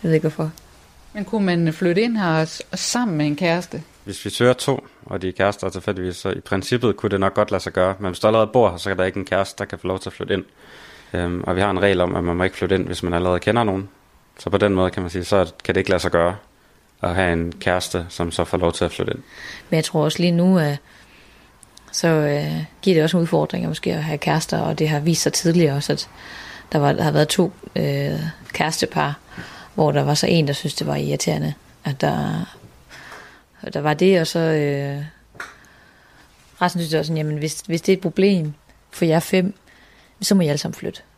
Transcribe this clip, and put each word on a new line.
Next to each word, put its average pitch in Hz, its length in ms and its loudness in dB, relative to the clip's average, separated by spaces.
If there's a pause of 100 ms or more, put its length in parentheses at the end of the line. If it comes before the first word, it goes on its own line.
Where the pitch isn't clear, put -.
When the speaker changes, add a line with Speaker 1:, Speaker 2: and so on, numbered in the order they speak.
Speaker 1:
Jeg 175 60 0
ved 160 60 4
ikke, 156 140 2
hvorfor. 160 220 -4 (600)
Speaker 2:
Men 208 120 -8
kunne 208 200 0
man 170 280 2
flytte 175 280 2
ind 233 160 0
her 160 280 2
s-, - 160 -12 (120)
sammen 214 440 -2
med 151 80 2
en 147 100 0
kæreste? 170 480 -2 (200)
Speaker 3:
Hvis - 220 -10
vi 104 40 -2
søger 123 240 4
to, - 340 -2 (180)
og 95 160 -6
de 95 60 -4
er 92 40 -2
kærester 98 380 0
tilfældigvis, 92 460 -4
så - 140 -6
i 92 100 -4
princippet 107 580 0
kunne 107 120 -2
det 98 100 2
nok 95 140 2
godt 104 180 2
lade 98 120 -2
sig 87 100 -6
gøre. 92 260 2
Men 101 120 -4
hvis - 80 -8
du - 80 2
allerede 110 200 4
bor 110 220 4
her, 87 80 -4
så 98 120 -6
er 98 40 0
der 92 100 0
ikke 95 160 -2
en 92 60 -6
kæreste, 95 340 0
der 101 60 -4
kan 98 140 -12
få - 80 -8
lov 92 120 -2
til - 100 -10
at - 40 -14
flytte - 200 -4
ind. 95 120 -2 (680)
Øhm, 90 300 -2
og 90 120 -2
vi 92 60 2
har 101 100 2
en 92 100 0
regel 95 200 4
om, 90 140 0
at 87 80 0
man 87 120 0
må 90 80 0
ikke 92 120 -2
flytte 95 200 0
ind, 92 100 0
hvis 87 180 -6
man 87 100 -2
allerede 90 260 2
kender 113 240 2
nogen. 98 260 -2 (500)
Så - 100 -8
på 101 80 0
den 101 160 4
måde 92 180 2
kan 95 120 -6
man 87 60 -6
sige, 87 160 -6
så 92 260 2 (120)
kan 92 120 0
det 95 60 4
ikke 92 80 -2
lade 90 120 4
sig 87 100 0
gøre 85 240 2 (680)
at 90 140 -2
have 92 180 2
en 85 260 -2
kæreste, 90 500 -2
som 85 220 -4
så 87 120 -2
får - 140 -2
lov 85 160 2
til - 120 -2
at 82 60 -2
flytte - 220 -4
ind. - 100 -10 (460)
Speaker 1:
Men 170 60 0
jeg 156 80 2
tror 156 200 -2
også 156 160 -2
lige 175 120 2
nu, 180 280 4
at 147 180 0 (1120)
så, - 160 0
øh, 151 560 0 (180)
giver 185 140 4
det 156 80 6
også 165 140 2
udfordringer 165 520 0
måske 160 240 -4
at 156 100 -4
have 151 140 -4
kærester, 156 420 0
og 160 200 -2
det 156 100 2
har 147 100 0
vist 160 220 2
sig - 120 0
tidligere 165 420 4
også, 147 180 -2
at - 160 -6 (600)
der 156 80 2
var, 143 140 4
der - 100 0
har 151 80 2
været 151 160 4
to, - 260 2 (220)
øh, 143 440 -2 (340)
kærestepar, 151 680 -2 (560)
hvor 151 160 2
der 143 120 2
var 143 100 2
så - 140 2
en, 160 200 4
der 143 60 -2
synes, 139 200 -6
det - 140 -6
var 143 80 -2
irriterende, 147 580 -2 (320)
at 139 160 -4
der, 147 440 -2 (1160)
at - 120 -12
der 147 80 -2
var 151 120 2
det, 180 280 4
og 160 60 0
så, 170 120 -2
øh, 143 640 0 (1600)
resten 175 200 0
synes 156 100 -4
jeg 156 80 2
også 151 80 -2
sådan, 160 100 -2
jamen, 151 200 -2
hvis, 151 300 -6
hvis 165 140 -2
det 190 120 4
er 185 40 4
et 185 40 -10
problem 180 520 2 (380)
for - 140 0
jer 160 140 4
fem, 185 340 0 (680)
så 202 140 2
må 185 60 6
I 160 60 4
alle 147 100 2
sammen - 180 -6
flytte. - 260 -10 (160)